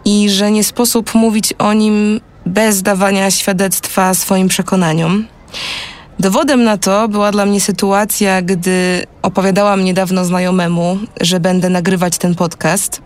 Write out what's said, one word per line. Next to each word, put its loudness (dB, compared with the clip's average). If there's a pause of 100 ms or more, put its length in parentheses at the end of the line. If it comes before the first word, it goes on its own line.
i 2
że 0
nie 2
sposób -2
mówić 2
o 0
nim 0 (240)
bez 0
dawania 0
świadectwa 0
swoim 0
przekonaniom. 0 (920)
Dowodem 2
na 2
to 0
była 0
dla 0
mnie 0
sytuacja, 0
gdy -2 (160)
opowiadałam 2
niedawno 0
znajomemu, 0 (240)
że 0
będę 2
nagrywać 0
ten 0
podcast -2